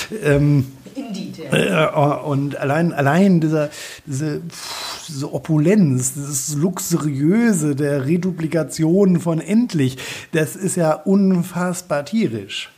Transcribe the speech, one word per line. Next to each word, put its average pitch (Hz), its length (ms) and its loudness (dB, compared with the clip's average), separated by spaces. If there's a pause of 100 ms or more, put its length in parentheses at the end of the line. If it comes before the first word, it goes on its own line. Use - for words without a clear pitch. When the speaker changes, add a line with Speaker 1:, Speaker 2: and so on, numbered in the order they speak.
(220)
Speaker 1:
Ähm, 147 440 4 (280)
Speaker 2:
Indeed, 196 440 -10
ja. 151 840 0
Speaker 1:
äh, - 40 -12
und 139 320 -2
allein, 147 360 0
allein 165 480 4
dieser, 156 300 0 (360)
diese, 151 360 -4 (680)
diese 143 240 -8
Opulenz, 151 840 2
dieses 143 400 -6
Luxuriöse 156 1200 0
der 143 320 0
Reduplikation 165 1120 2
von 160 200 -2
endlich, 156 560 0 (360)
das 156 220 0
ist 190 220 -4
ja 160 160 4
unfassbar 180 1120 0
tierisch. 113 720 -4